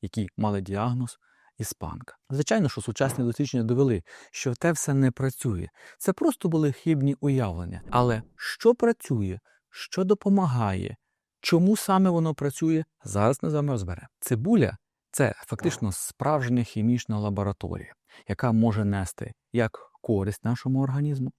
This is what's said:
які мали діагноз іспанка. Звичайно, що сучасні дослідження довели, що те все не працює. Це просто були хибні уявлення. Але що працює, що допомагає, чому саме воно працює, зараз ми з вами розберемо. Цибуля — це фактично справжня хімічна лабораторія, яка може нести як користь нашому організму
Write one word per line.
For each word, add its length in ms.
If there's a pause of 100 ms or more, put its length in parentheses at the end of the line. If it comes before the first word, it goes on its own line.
які 260 (100)
мали 240
діагноз 560 (400)
іспанка. 580 (140)
Звичайно, 400
що 120
сучасні 420
дослідження 400
довели, 400 (280)
що 220
те 180
все 220
не 180
працює. 560 (320)
Це 140
просто 360
були 220
хибні 480
уявлення. 720
Але 340 (120)
що 400
працює, 640 (300)
що 340
допомагає, 920 (460)
чому 360
саме 320
воно 240
працює, 500 (200)
зараз 400
ми 60
з 40
вами 180
розберемо. 360 (120)
Цибуля — 580 (340)
це 260
фактично 540
справжня 720
хімічна 560
лабораторія, 720 (340)
яка 240
може 340
нести 480 (200)
як 260 (220)
користь 440
нашому 360
організму 580